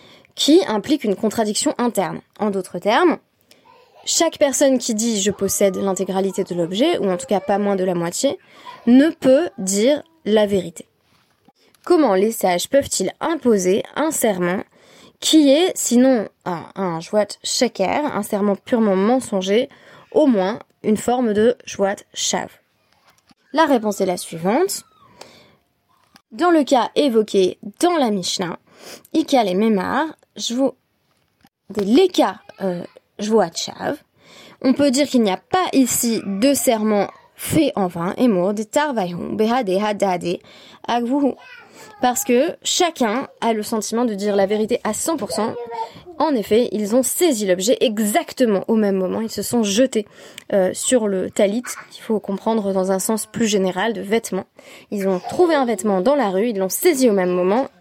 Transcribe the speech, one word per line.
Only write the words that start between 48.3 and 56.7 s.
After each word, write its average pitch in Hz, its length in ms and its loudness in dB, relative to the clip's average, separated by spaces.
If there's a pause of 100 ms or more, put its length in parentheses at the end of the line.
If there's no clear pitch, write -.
au 233 80 2
même 208 200 2
moment. 190 260 -2
Ils 220 100 -8
se 208 100 -8
sont 233 220 -2
jetés, 214 420 0 (480)
euh, 190 200 2
sur 226 340 0
le 190 240 -4
talit, 214 320 0 (280)
qu'il - 120 -20
faut 214 160 -2
comprendre 202 520 -2
dans 190 200 0
un 190 80 0
sens 220 260 -2
plus 226 220 -2
général, 196 460 0
de 185 80 -8
vêtements. 202 440 -4 (460)
Ils 196 160 -2
ont 190 120 0
trouvé 330 360 0
un 269 100 2
vêtement 208 360 0
dans 254 140 2
la 240 140 0
rue, 196 200 0
ils 208 80 -4
l'ont 190 120 -2
saisi 262 400 2